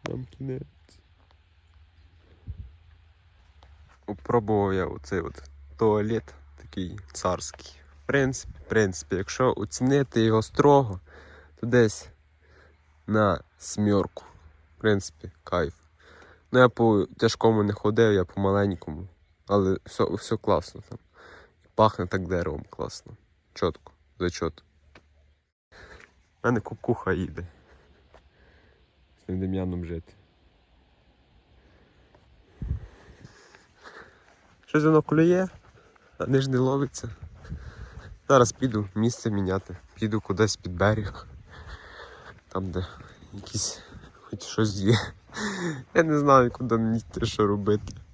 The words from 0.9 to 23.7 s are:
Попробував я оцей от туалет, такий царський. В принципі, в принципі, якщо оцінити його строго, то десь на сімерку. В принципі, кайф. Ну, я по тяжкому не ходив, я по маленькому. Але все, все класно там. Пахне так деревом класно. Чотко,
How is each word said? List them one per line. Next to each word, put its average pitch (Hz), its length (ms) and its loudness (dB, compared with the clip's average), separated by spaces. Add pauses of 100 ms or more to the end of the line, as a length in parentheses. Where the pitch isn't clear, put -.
Попробував 104 680 0
я 92 120 0
оцей - 340 -6
от - 240 -10 (340)
туалет, 107 560 0 (240)
такий 95 420 -10 (140)
царський. - 680 -6 (220)
В - 40 -10
принципі, 135 460 0 (120)
в - 40 -20
принципі, 98 460 0
якщо - 420 0
оцінити 131 640 0
його 110 200 4
строго, 135 580 4 (600)
то 117 80 -4
десь 117 400 4 (1000)
на 104 360 2 (140)
сімерку. - 680 0 (540)
В - 40 -14
принципі, 101 500 -2 (120)
кайф. 85 320 -4 (760)
Ну, 127 80 6
я 127 100 8
по 110 380 4 (100)
тяжкому 113 460 4
не 101 100 0
ходив, 110 400 4
я 92 120 2
по - 160 -8
маленькому. 98 680 -2 (400)
Але 98 380 2
все, - 180 -4
все - 340 -4
класно - 520 -2
там. - 100 -14 (760)
Пахне 107 320 2
так 95 200 -4
деревом 82 420 -4
класно. - 440 -12 (400)
Чотко, - 400 -6 (260)